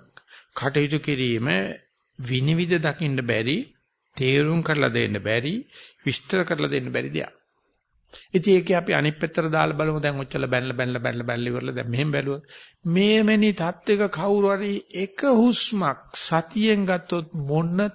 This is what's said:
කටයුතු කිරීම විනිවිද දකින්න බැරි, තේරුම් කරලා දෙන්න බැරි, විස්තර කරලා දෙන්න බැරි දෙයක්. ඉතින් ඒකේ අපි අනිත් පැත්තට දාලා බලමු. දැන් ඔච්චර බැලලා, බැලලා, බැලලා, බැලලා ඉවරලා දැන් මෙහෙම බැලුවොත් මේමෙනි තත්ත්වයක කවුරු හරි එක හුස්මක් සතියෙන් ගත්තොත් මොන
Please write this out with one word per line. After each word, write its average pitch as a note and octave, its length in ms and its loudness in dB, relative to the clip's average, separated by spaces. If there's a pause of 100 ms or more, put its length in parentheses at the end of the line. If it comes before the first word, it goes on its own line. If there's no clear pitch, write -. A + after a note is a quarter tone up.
(520)
කටයුතු C#3+ 480 0
කිරීම B2+ 480 -2 (720)
විනිවිද D3 580 0
දකින්න D3 460 -2
බැරි, A#2 340 0 (600)
තේරුම් D3 460 2
කරලා D3 320 0
දෙන්න A2+ 240 0
බැරි, A#2 360 -2 (440)
විස්තර F3 460 -2
කරලා D3 260 -2
දෙන්න C3+ 200 -4
බැරි B2+ 200 -4
දෙයක්. D3 220 -6 (960)
ඉතින් F#3+ 260 4
ඒකේ F3+ 220 4
අපි F3 180 0
අනිත් D3+ 240 2
පැත්තට D#3+ 320 -2
දාලා D#3 260 2
බලමු. D#3 240 0
දැන් C#3+ 200 -2
ඔච්චර C3+ 260 -4
බැලලා, B2+ 300 -2
බැලලා, B2 260 -2
බැලලා, A#2+ 240 -4
බැලලා A#2+ 240 -4
ඉවරලා B2+ 240 -6
දැන් A#2+ 160 -6
මෙහෙම C#3 220 0
බැලුවොත් C#3 300 -4 (400)
මේමෙනි G#3+ 720 4
තත්ත්වයක F3+ 580 0
කවුරු G3+ 400 2
හරි G3 220 -2 (220)
එක F#3 260 -8 (120)
හුස්මක් G#3+ 680 2 (140)
සතියෙන් G#3 720 0
ගත්තොත් F3 440 -2 (120)
මොන D#3+ 380 0 (160)